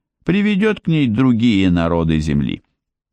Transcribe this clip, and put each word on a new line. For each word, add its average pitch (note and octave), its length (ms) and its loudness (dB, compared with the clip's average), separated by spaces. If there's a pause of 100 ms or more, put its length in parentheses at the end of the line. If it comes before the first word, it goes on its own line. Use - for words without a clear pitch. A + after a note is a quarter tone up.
(240)
приведет G3+ 560 0
к - 60 -10
ней D#3 220 0
другие A2 640 2
народы E2 500 0
земли. C#2+ 420 -4 (500)